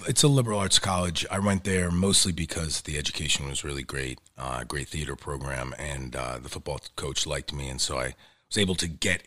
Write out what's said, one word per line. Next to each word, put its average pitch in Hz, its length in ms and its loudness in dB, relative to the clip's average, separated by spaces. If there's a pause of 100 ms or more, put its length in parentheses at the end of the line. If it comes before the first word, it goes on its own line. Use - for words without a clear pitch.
it's 135 160 4
a 151 60 10
liberal 120 300 6
arts 95 200 6
college. 90 520 0
I 98 80 0
went 98 260 4
there 92 260 2
mostly 92 420 4
because 82 500 -2
the 76 160 -6
education 69 500 -2
was 69 160 -6
really 69 180 -6
great, 65 360 -6 (200)
uh, 64 260 -6
great 71 240 -6
theater 69 280 -4
program, 65 600 -6
and, 67 380 -6
uh, 64 220 -4
the 65 100 -12
football 71 320 -6 (160)
coach 69 300 -2
liked 69 280 -6
me, 69 140 -6
and 64 120 -6
so 67 180 0
I 64 160 -4 (340)
was - 100 -2
able 92 180 4
to 85 120 -2
get 90 380 0